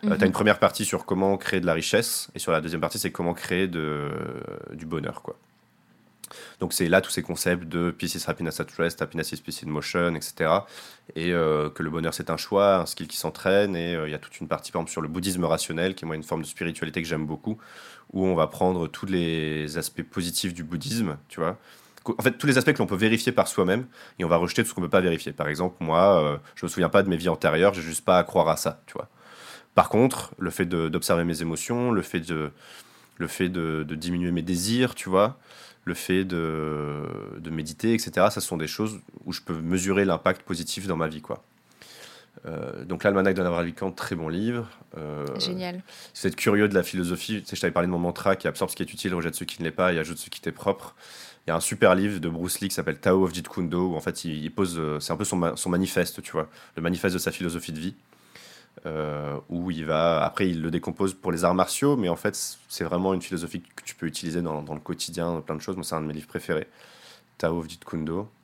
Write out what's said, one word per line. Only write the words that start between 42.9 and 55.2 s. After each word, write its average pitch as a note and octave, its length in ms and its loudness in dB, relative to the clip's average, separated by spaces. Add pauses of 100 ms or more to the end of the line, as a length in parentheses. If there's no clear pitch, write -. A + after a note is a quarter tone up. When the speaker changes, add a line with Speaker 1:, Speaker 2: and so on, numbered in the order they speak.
Speaker 1:
l'Almanach G2 300 6
de F#2 80 0
Naval F2 160 2
Ravikant, E2+ 320 -2
très - 240 -6
bon D#2+ 140 -4
livre. A2 380 -2 (300)
Euh, D2+ 300 -8 (120)
Speaker 2:
Génial. F3+ 440 -6 (320)
Speaker 1:
si - 80 -14
vous F#3+ 60 2
êtes F3 80 -2
curieux G#2 320 6
de G2+ 60 0
la F#2 80 6
philosophie, F2+ 600 -2
tu - 60 -16
sais, G2 80 -8
je - 40 -6
t'avais F2 120 0
parlé F2 140 2
de F2+ 60 0
mon F2 60 0
mantra F2 380 2
qui E2+ 120 -2
absorbe E2 220 -2
ce - 60 -8
qui - 60 -4
est - 100 -6
utile, F#2 220 -4
rejette E2 200 -2
ce - 100 -8
qui - 160 -10
ne E2 40 -4
l'est D#2+ 100 0
pas F2+ 180 4
et E2+ 60 2
ajoute D#2+ 200 -4
ce - 120 -12
qui - 100 -14
t'est E2 120 -6
propre. - 420 -2 (520)
Il - 40 -4
y - 20 2
a E2 40 2
un E2 40 2
super - 340 6
livre F#2+ 260 0
de E2 80 -2
Bruce E2+ 320 -4
Lee G2 80 -2
qui - 60 -4
s'appelle D#2+ 240 -4
Tao F#2+ 260 6
of E2+ 100 0
Jeet E2+ 140 -8
Kune F2+ 200 -4
Do, F2 200 0
où E2+ 80 -2
en D#2 40 -4
fait - 240 -6
il, D2+ 200 -6
il D#2 60 -6
pose, F2 280 -2
euh, D2+ 220 -2
c'est E2+ 120 -4
un D#2+ 40 -2
peu G2+ 80 -2